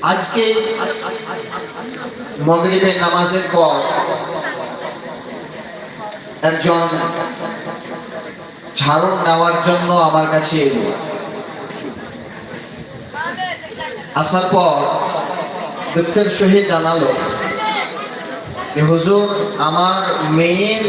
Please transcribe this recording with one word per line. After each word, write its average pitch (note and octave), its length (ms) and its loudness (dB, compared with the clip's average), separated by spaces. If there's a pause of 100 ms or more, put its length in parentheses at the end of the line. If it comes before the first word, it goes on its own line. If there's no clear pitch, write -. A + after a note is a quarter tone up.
(120)
আজকে A3 320 2 (2000)
মাগরিবের F#3 560 4
নামাজের F3 420 2 (100)
পর D#3+ 200 6 (2750)
একজন E3+ 360 0 (1900)
ঝাড়ু D#3 320 2 (160)
নেওয়ার E3 280 4 (120)
জন্য F3 220 2 (200)
আমার D#3 240 4
কাছে D#3 220 2 (120)
এলো। A#2+ 180 2 (3250)
আসার F3+ 240 2 (100)
পর F3 200 6 (1160)
দুঃখের F#3 340 2 (100)
সহিত G3 340 8
জানালো E3 400 4 (1600)
যে, D3+ 160 2
হুজুর, F#3+ 380 6 (400)
আমার F3+ 340 4 (360)
মেয়ের G3 520 4